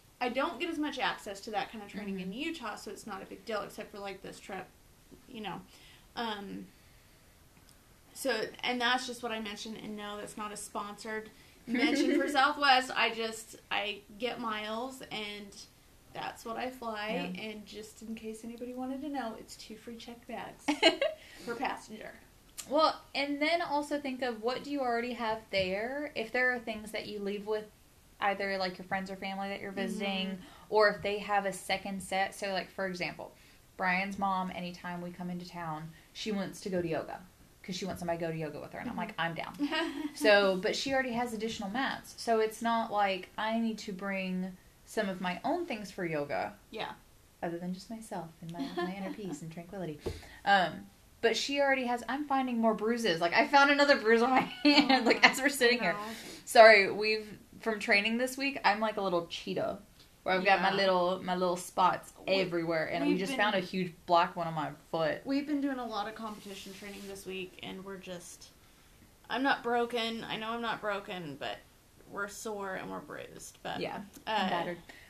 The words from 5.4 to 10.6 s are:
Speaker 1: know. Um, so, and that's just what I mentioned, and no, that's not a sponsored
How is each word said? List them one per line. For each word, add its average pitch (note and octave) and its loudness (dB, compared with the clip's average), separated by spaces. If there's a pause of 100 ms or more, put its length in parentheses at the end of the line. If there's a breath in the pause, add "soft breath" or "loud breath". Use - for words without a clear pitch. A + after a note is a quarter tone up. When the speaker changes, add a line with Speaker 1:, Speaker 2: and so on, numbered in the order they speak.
Speaker 1:
know. F#3+ -8 (540 loud breath)
Um, G3+ -6 (1500 soft breath)
so, - -2 (320)
and B3 -2
that's B3 2
just B3 -8
what A#3 -4
I A3 -4
mentioned, G#3+ -8
and G#3+ -10
no, G#3 -8
that's G3+ -10
not G#3 -8
a G3+ -10
sponsored G#3+ -8 (380 loud breath)